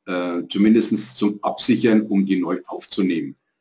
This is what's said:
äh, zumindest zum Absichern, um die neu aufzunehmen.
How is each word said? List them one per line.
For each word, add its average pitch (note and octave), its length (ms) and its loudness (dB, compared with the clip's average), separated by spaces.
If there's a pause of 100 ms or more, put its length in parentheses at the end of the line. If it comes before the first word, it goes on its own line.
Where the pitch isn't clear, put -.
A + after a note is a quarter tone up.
äh, F2+ 460 -4
zumindest - 640 2
zum G#2 260 -2
Absichern, A#2 600 2
um G2 240 0
die F#2+ 120 0
neu F2 280 -2
aufzunehmen. F2 720 -4 (240)